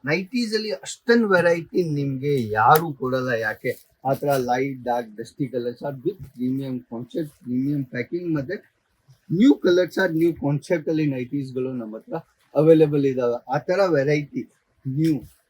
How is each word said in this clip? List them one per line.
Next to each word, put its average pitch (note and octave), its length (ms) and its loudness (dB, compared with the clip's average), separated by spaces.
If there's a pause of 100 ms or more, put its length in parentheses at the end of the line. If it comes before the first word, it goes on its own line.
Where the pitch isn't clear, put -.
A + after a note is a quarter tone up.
ನೈಟೀಸ್ G#3 500 -2
ಅಲ್ಲಿ G#3+ 160 -4
ಅಷ್ಟೊಂದ್ A#3 560 0
ವೆರೈಟಿ E3+ 560 2
ನಿಮ್ಗೆ C#3 640 -2
ಯಾರು C#3 440 4
ಕೊಡಲ್ಲ. B2+ 360 -4
ಯಾಕೆ A2+ 500 -4 (320)
ಆ C3+ 40 2
ತರ C#3 140 -4
ಲೈಟ್, C3 560 0
ಡಾರ್ಕ್, A#2+ 320 -4
ಡಸ್ಟಿ A#2+ 320 -8
ಕಲರ್ A#2+ 260 -6
ಚಾರ್ಟ್ C#3+ 260 -10
with F#3 240 -6
ಪ್ರೀಮಿಯಂ B2+ 560 -6
ಕಾನ್ಸೆಪ್ಟ್, B2 640 -10
ಪ್ರೀಮಿಯಂ C3+ 400 -2
ಪ್ಯಾಕಿಂಗ್ E3 520 -6
ಮತ್ತೆ B2 200 -6 (760)
ನ್ಯೂ A#3+ 220 6
ಕಲರ್ F3+ 360 2
ಚಾರ್ಟ್, F3 260 -2
ನ್ಯೂ E3 160 2
ಕಾನ್ಸೆಪ್ಟ್ D3 560 -2
ಅಲ್ಲಿ D#3 180 0
ನೈಟೀಸ್ C3 480 -6
ಗಳು B2+ 180 -6
ನಮ್ಮ A2+ 240 -10
ಹತ್ರ D#3+ 180 -12 (400)
ಅವೈಲೇಬಲ್ D3+ 520 6
ಇದಾವೆ. B2 480 -2
ಆ D3 40 0
ತರ F#3 280 -2
ವೆರೈಟಿ D3 560 0 (440)
ನೀವು C#3 520 -2 (120)